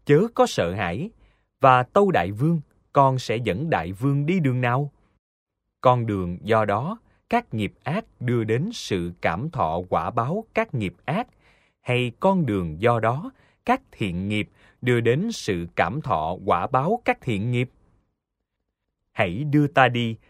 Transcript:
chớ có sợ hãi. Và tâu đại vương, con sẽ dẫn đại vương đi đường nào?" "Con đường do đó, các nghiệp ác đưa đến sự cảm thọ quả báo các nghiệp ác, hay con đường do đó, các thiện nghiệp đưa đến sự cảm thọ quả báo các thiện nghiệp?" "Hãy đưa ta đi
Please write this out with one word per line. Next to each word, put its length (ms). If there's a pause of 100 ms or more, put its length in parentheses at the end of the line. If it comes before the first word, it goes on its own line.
chớ 160 (120)
có 140
sợ 260
hãi. 360 (500)
Và 240
tâu 280
đại 200
vương, 300 (320)
con 260
sẽ 180
dẫn 320
đại 220
vương 340
đi 140
đường 220
nào?" 300 (920)
"Con 240
đường 380
do 220
đó, 340 (300)
các 240
nghiệp 200 (100)
ác 220 (140)
đưa 240
đến 300
sự 380 (100)
cảm 280
thọ 400
quả 220
báo 420
các 200
nghiệp 220 (100)
ác, 220 (540)
hay 380
con 260
đường 360
do 180
đó, 320 (340)
các 160 (100)
thiện 380
nghiệp 200 (320)
đưa 200
đến 300
sự 440
cảm 260
thọ 340 (100)
quả 220
báo 380
các 160
thiện 300
nghiệp?" 180 (1400)
"Hãy 320
đưa 240
ta 200
đi 300 (120)